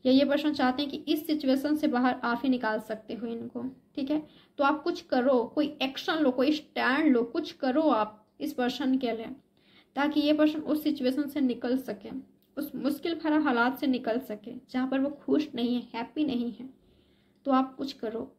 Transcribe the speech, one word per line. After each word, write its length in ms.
या 80
ये 120
पर्सन 280
चाहते 300
हैं 80
कि 60
इस 180
situation 500
से 120
बाहर 360
आप 200
ही 40
निकाल 320
सकते 340
हो 120
इनको, 380
ठीक 140
है। 120
तो 60
आप 180
कुछ 200
करो, 440
कोई 200
action 360
लो, 140
कोई 200
stand 600
लो, 120
कुछ 300
करो 280
आप 340
इस 120
person 460
के 140
लिए, 220
ताकि 240
ये 120
person 280
उस 220
situation 460
से 120
निकल 380
सके, 320
उस 200
मुश्किल 380
भरा 260
हालात 380
से 80
निकल 340
सके, 340
जहाँ 180
पर 120
वो 180
खुश 360
नहीं 200
है, 200
happy 300
नहीं 280
है। 160
तो 60
आप 240
कुछ 180
करो। 260